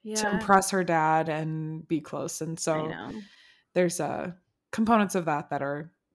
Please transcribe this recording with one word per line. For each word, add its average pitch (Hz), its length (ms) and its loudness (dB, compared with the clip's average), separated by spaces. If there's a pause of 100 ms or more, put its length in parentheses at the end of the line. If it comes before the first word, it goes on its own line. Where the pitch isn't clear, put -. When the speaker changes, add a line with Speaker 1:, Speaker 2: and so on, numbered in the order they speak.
Speaker 1:
to 214 60 -10
Speaker 2:
Yeah. 214 240 0
Speaker 1:
impress 190 360 4
her 190 140 2
dad 160 440 4
and 156 580 -4
be 160 140 -2
close. 143 400 -8
And 160 180 -8
Speaker 2:
I - 20 -8
Speaker 1:
so 156 260 -2
Speaker 2:
know. 160 360 -10 (520)
Speaker 1:
there's, 175 260 2
uh, 156 320 -4 (400)
components 214 420 4
of 175 120 0
that 151 240 -2
that 139 120 -4
are 147 300 -6 (220)